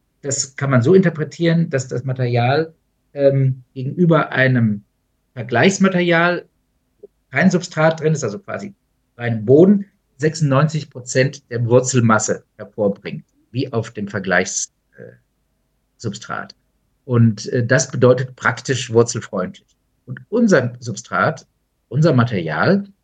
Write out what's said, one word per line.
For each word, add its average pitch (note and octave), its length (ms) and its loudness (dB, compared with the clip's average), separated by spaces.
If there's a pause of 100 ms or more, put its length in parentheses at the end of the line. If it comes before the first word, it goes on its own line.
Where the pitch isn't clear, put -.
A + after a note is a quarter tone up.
(220)
Das - 320 -8
kann C3+ 160 -4
man B2+ 120 4
so D#3 120 4
interpretieren, E3 760 0
dass C3 180 -4
das C3 160 -8
Material, C3 680 0 (420)
ähm, C3+ 500 2 (100)
gegenüber D#3 560 2
einem B2 540 2 (500)
Vergleichsmaterial, F3 1120 0 (880)
kein E3 180 2
Substrat D#3+ 500 -2
drin D#3 120 0
ist, C#3 100 -4
also G#2 160 -6
quasi G#2 360 -12 (420)
reinem A#2 280 -6
Boden, F#3 420 6 (320)
sechsundneunzig D3+ 720 -2
Prozent C3+ 600 -4
der A#2 140 -4
Wurzelmasse A2+ 800 2 (120)
hervorbringt, G2 680 -6 (280)
wie B2+ 200 -6
auf A2+ 200 -6
dem G2+ 160 -10
Vergleichs-, F#2 640 -4 (240)
äh, A#1 160 -20 (840)
Substrat. - 580 -12 (500)
Und, A#2 480 2
äh, B2 120 -2
das B2+ 260 0
bedeutet B2+ 460 2
praktisch A#2 560 -4
wurzelfreundlich. G#2+ 760 -2 (400)
Und B2+ 220 -14
unser F#3+ 520 2
Substrat, A2 640 -4 (420)
unser D#3 240 2
Material, A2+ 720 0 (200)